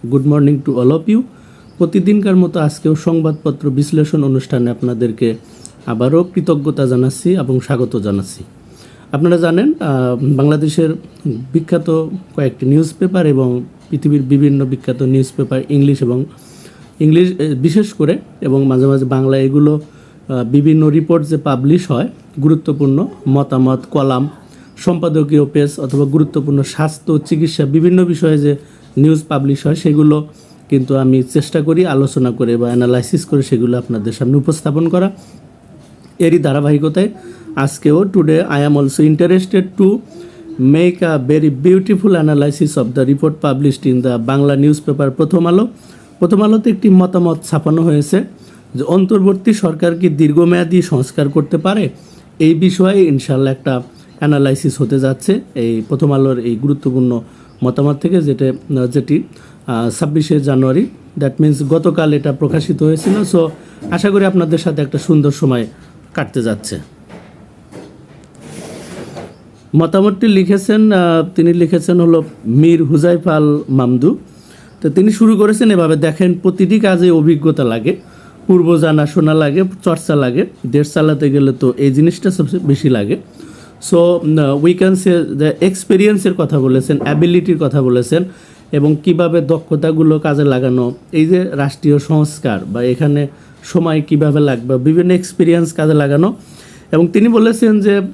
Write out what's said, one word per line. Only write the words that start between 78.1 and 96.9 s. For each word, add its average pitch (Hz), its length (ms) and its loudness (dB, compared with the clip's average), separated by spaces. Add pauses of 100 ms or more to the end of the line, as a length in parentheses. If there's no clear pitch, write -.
পূর্ব 170 300 4
জানাশোনা 151 580 2
লাগে, 156 300 0 (200)
চর্চা 160 320 -2
লাগে। 135 300 0 (200)
দেশ 143 260 0
চালাতে 151 380 0
গেলে 139 220 2
তো 131 240 0
এই 139 160 0
জিনিসটা 170 380 0
সবচেয়ে 180 360 -4
বেশি 139 220 0
লাগে।" 113 280 0 (720)
So, 185 60 2
উম, 156 680 2
we 180 100 4
can 185 200 2
say 180 420 0
যে 151 240 0
এক্সপেরিয়েন্সের 190 720 0
কথা 156 260 0
বলেছেন, 131 400 0
অ্যাবিলিটির 170 580 0
কথা 143 240 0
বলেছেন, 127 420 0 (480)
এবং 147 320 2
কিভাবে 170 360 2
দক্ষতাগুলো 156 800 0
কাজে 147 260 0
লাগানো, 127 500 0 (180)
এই 160 140 0
যে 180 260 0
রাষ্ট্রীয় 143 460 0
সংস্কার 147 600 -2 (100)
বা 113 140 -4
এখানে 143 460 0 (360)
সময় 160 380 0
কিভাবে 151 380 0
লাগবে, 131 380 0
বিভিন্ন 160 320 2
এক্সপেরিয়েন্স 170 640 0
কাজে 156 220 0
লাগানো। 147 400 2 (580)